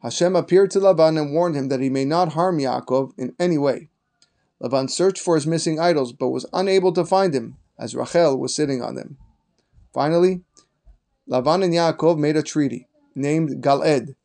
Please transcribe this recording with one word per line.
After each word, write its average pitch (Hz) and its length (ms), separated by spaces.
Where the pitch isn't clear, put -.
Hashem 175 320
appeared 180 360
to 196 80
Lavan 160 400
and 147 140
warned 170 220
him 139 140
that 131 120
he 135 80
may 135 160
not 165 280
harm 170 260
Yaakov 127 580
in 127 220
any 175 180
way. 139 320
Lavan 131 300
searched 190 320
for 175 100
his 151 140
missing 160 320
idols, 147 340
but 127 160
was 131 240
unable 190 400
to 175 100
find 190 300
him, 120 240
as 120 160
Rachel 135 420
was 131 180
sitting 139 280
on 117 100
them. - 240
Finally, 170 500
Lavan 139 360
and 175 100
Yaakov 165 460
made 151 180
a 151 60
treaty, 139 440
named 143 480
Galed 139 600